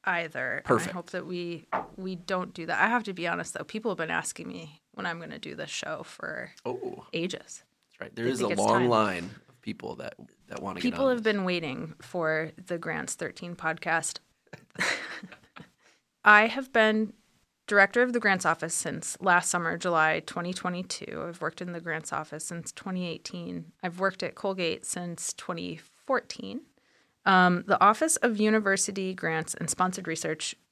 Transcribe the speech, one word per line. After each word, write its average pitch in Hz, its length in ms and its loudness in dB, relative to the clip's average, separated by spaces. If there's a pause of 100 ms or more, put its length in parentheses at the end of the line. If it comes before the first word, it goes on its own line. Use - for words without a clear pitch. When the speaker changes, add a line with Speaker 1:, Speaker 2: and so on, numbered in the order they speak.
Speaker 1:
either. 151 600 -2
Speaker 2:
Perfect. - 240 2
Speaker 1:
I - 20 -10
hope 175 200 -10
that 180 140 -8
we, 170 400 -8 (300)
we 190 180 -6
don't 180 380 -4
do 165 140 -10
that. 170 120 -2
I 185 100 6
have 233 160 2
to 196 100 -8
be 170 120 -6
honest, 170 280 -2
though. 156 100 -6
People 220 260 -4
have 175 60 -2
been 165 140 -4
asking 165 380 -4
me 165 340 -14 (100)
when 190 140 -8
I'm 170 120 -6
gonna 151 200 -12
do 147 160 -10
this 147 160 -8
show - 340 -6
for - 460 -10 (160)
Speaker 2:
Oh. - 480 -8
Speaker 1:
ages. - 480 -6 (260)
Speaker 2:
That's - 140 -20
right. - 120 -12
There 117 120 -4
Speaker 1:
They 131 60 2
Speaker 2:
is 123 80 -4
Speaker 1:
think 113 100 2
Speaker 2:
a - 20 0
Speaker 1:
it's 98 80 0
Speaker 2:
long 110 200 6
Speaker 1:
time. 123 100 4
Speaker 2:
line 98 400 2 (180)
of - 140 -20
people - 340 -8
that, - 160 -10 (360)
that - 140 -10
wanna - 180 -6
get - 20 -2 (100)
Speaker 1:
People 262 140 0
Speaker 2:
on 254 100 4
Speaker 1:
have 220 80 -6
Speaker 2:
this. 220 80 4
Speaker 1:
been 202 120 0
waiting 165 580 -2
for 160 500 -2 (140)
the 175 100 -4
Grants 165 380 -6
Thirteen 175 420 -8
podcast. 165 600 -2 (600)
<laughs> - 60 0 (1400)
I 208 220 10
have 254 260 -4
been 220 400 4 (540)
director 202 360 6
of 254 100 2
the 233 80 2
grants 190 260 2
office 160 280 0
since - 460 -6
last 180 300 6
summer, 170 260 0
July 160 500 2
twenty 175 260 -6
twenty-two. 180 760 -6
I've 170 120 -12
worked 160 200 -6
in 180 120 -8
the 170 80 -8
grants 160 320 -6
office 151 320 -6
since 170 280 -8
twenty 185 340 -6
eighteen. 170 680 -10 (100)
I've 180 180 -6
worked 185 220 0
at 170 120 -6
Colgate 185 520 -2
since 175 480 -6
twenty 175 440 -6 (280)
fourteen. 226 560 -2 (640)
Um, 180 400 8
the 190 160 6
Office 220 340 6
of 220 220 2
University 196 760 2
Grants 160 400 -2
and 165 160 -4
Sponsored 185 360 0
Research 160 480 -4 (180)